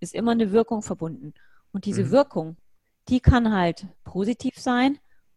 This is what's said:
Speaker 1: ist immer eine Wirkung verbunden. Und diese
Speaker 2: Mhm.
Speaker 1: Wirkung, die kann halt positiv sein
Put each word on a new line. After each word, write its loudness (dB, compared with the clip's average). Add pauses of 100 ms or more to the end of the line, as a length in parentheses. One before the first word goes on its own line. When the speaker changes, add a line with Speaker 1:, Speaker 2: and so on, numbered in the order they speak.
Speaker 1:
ist -10
immer 0
eine 0
Wirkung 2
verbunden. -8 (400)
Und -8
diese 0
Speaker 2:
Mhm. -4
Speaker 1:
Wirkung, 0 (520)
die 2
kann 4
halt 0 (180)
positiv -6
sein 0 (380)